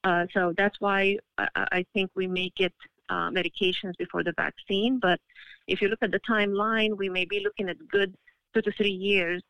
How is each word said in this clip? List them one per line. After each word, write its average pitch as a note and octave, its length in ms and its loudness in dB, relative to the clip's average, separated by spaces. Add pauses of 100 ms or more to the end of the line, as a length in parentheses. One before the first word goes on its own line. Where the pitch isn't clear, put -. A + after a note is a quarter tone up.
Uh, F3 280 2
so F3+ 240 2
that's G3+ 240 0
why G3 380 2 (220)
I, - 160 0
I, - 160 0
I F3+ 140 0 (100)
think F#3+ 200 0
we F#3+ 120 -2
may F3+ 280 -2
get, F#3 160 0 (380)
uh, E3+ 220 -2
medications F3+ 680 -2
before F3 260 -4
the E3+ 140 -2
vaccine. G#3+ 600 -2
But F3+ 200 2 (460)
if - 160 -2
you G3+ 60 4
look A3 160 0
at G3 80 0
the G3+ 80 0
timeline, G#3+ 760 0
we G3 140 -2
may F#3 160 -2
be G3+ 180 -4
looking G#3 240 -2
at E3 100 -6 (100)
good G3 260 2 (400)
two A3 80 4
to G#3 120 0
three G#3 180 2
years F#3 580 0